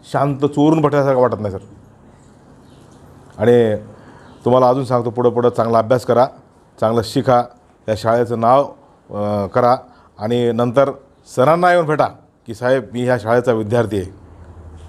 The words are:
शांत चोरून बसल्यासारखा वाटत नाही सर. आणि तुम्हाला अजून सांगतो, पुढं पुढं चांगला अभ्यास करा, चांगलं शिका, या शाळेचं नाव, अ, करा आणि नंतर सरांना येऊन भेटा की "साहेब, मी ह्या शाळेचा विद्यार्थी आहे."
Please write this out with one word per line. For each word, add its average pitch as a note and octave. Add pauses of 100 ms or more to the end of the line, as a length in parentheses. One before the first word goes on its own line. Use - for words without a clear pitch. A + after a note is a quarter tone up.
(140)
शांत C#3
चोरून D3
बसल्यासारखा C#3
वाटत A#2
नाही G#2
सर. F#2+ (1800)
आणि A2+ (680)
तुम्हाला B2
अजून C3
सांगतो, A#2+
पुढं A#2+
पुढं A#2+
चांगला A2+
अभ्यास A2+
करा, B2 (540)
चांगलं A2+
शिका, B2 (460)
या A2
शाळेचं A#2
नाव, C3 (380)
अ, G#2
करा A#2+ (440)
आणि A#2+
नंतर A#2+ (440)
सरांना E3+
येऊन E3+
भेटा C#3+ (400)
की A2+
"साहेब, B2 (100)
मी A#2+
ह्या B2
शाळेचा A#2
विद्यार्थी A2
आहे." F#2 (760)